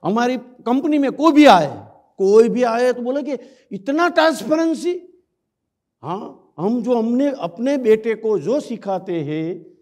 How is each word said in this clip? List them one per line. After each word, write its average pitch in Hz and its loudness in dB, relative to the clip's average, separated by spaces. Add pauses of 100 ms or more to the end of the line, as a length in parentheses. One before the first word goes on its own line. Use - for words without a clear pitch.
हमारी 240 0
कंपनी 277 -2
में 277 0
कोई 320 2
भी 294 8
आए, 175 6 (520)
कोई 208 6
भी 226 -2
आए 240 0
तो 247 -8
बोले 262 -4
कि 262 -6 (340)
इतना 294 -2
ट्रांसपेरेंसी। 320 -2 (1040)
हाँ, 180 -12
हम 220 -2
जो, 240 0
हमने 240 0
अपने 240 -4
बेटे 220 2
को 220 -2
जो 208 -2
सिखाते 180 -8
हैं, 160 -8 (180)